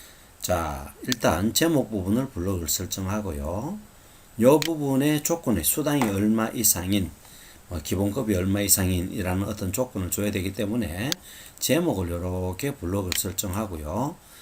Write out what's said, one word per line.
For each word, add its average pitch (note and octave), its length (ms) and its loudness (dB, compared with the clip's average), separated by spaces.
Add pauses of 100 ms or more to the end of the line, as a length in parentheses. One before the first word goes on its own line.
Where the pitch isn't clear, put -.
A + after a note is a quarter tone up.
(400)
자, D2+ 600 -2
일단 G2 500 0
제목 D#3 380 2
부분을 A2 400 0
블록을 F2 380 -2
설정하고요. F#2+ 1120 -4 (600)
요 C#3 200 8
부분의 D3 640 0
조건에 A#2+ 380 0
수당이 C#3+ 420 2
얼마 G#2+ 440 2
이상인, F#2 640 2 (580)
뭐, E2+ 120 -6
기본급이 G2+ 540 0
얼마 F#2+ 280 2
이상인이라는 F#2 840 2
어떤 G2 280 -4
조건을 G#2 360 -2
줘야 G2+ 200 0
되기 G2 240 -2
때문에 G#2 560 -2 (480)
제목을 B2+ 500 2
요렇게 F2+ 680 -4
블록을 F2+ 420 -2
설정하고요. F#2+ 960 -4 (260)